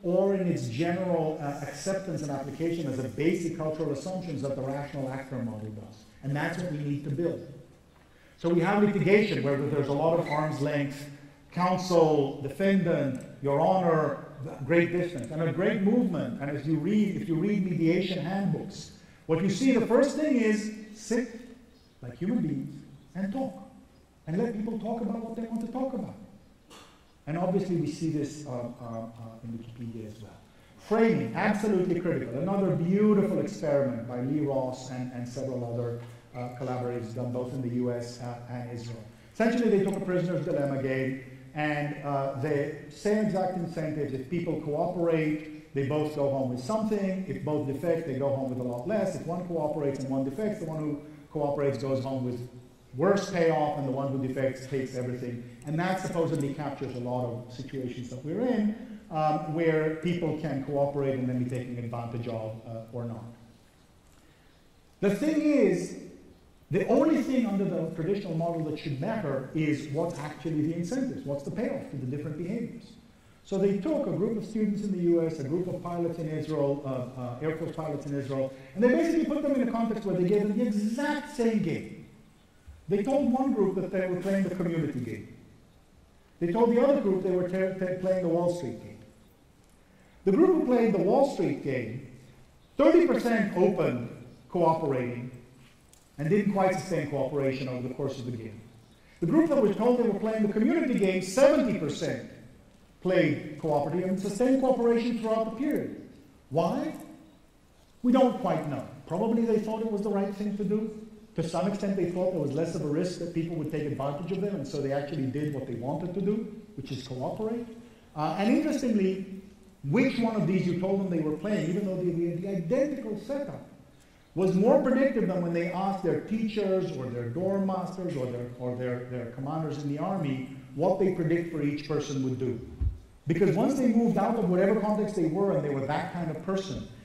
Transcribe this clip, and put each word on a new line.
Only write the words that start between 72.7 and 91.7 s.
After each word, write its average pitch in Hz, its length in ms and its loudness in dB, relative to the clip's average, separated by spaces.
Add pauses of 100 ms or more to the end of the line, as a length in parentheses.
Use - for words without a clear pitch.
So 196 160 -4
they 196 200 4
took 294 280 0
a 175 60 -2
group 208 240 0
of - 80 -4
students 214 380 0
in 196 100 -2
the 175 60 -2
U 170 280 4
S, 156 140 -4
a 131 40 -4
group 170 220 -2
of 180 160 -4
pilots 170 360 -2
in 156 100 -4
Israel, 147 560 0
uh, 127 360 -6
uh, 123 220 -6
Air 160 140 -2
Force 160 180 -6
pilots 147 320 -6
in 143 100 -4
Israel, 135 360 -2 (220)
and 208 100 4
they 247 40 8
basically 330 360 4
put 294 180 0
them 277 180 2
in 233 80 2
a - 40 -2
context 220 320 0
where 185 100 0
they 180 140 4
gave 202 140 4
them 208 140 0
the 240 80 2
exact 240 720 0
same 220 280 2
game. - 440 -4 (840)
They 202 140 2
told 262 300 2
one 269 200 4
group 190 240 4
that 180 140 -2
they 185 160 0
were 180 140 0
playing 196 240 2
the 175 100 0
community 160 460 0
game. 110 340 -8 (1040)
They 170 140 0
told 233 180 6
the 240 140 6
other 277 160 6
group 185 220 2
they 190 80 0
were 180 180 2
te-, 190 300 0
te-, 185 220 -2
playing 185 220 0
the 170 60 0
Wall 175 280 2
Street 117 260 -8
game. 101 160 -16 (1300)
The 196 80 6
group 359 180 8
who 311 160 4
played 226 260 4
the 196 60 2
Wall 233 360 4
Street 156 300 -2
game, 123 420 -4 (720)